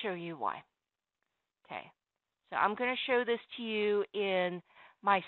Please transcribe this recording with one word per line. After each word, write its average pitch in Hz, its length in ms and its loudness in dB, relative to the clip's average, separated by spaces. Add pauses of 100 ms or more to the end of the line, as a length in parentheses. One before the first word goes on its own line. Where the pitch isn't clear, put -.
show 208 100 -2
you 170 240 -8
why. 104 260 -4 (1000)
Okay, - 260 -14 (600)
so 175 60 -6
I'm 196 180 4
gonna 247 220 0 (100)
show 247 180 2
this 226 160 0 (160)
to 247 60 -10
you 208 500 2
in 180 500 0 (400)
my 196 260 4